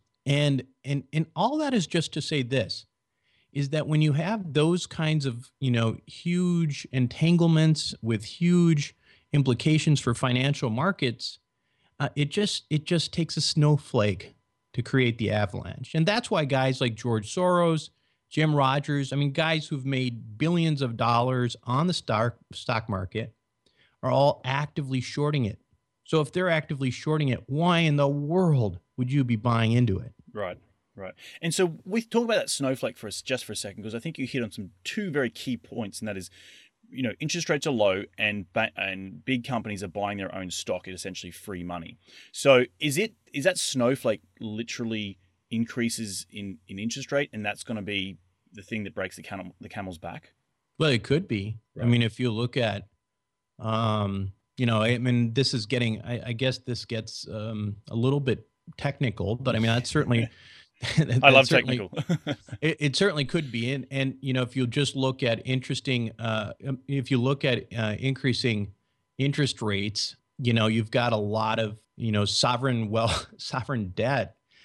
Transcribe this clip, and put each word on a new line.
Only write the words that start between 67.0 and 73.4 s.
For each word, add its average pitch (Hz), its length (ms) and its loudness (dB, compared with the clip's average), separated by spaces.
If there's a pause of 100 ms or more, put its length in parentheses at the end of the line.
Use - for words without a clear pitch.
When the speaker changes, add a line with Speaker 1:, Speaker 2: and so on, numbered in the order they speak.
Speaker 1:
you 135 100 4
look 135 260 0
at, 123 200 0 (100)
uh, 110 220 -2
increasing 120 760 -2 (440)
interest 139 440 0
rates, 101 560 -4 (200)
you 120 160 2
know, 110 140 4
you've 110 240 0
got 120 220 2
a 110 40 4
lot 110 420 0
of, 110 180 -2 (180)
you 113 160 -4
know, 104 140 2
sovereign 123 640 0
wealth, 113 420 0
<laughs> - 60 -20
sovereign 107 580 -6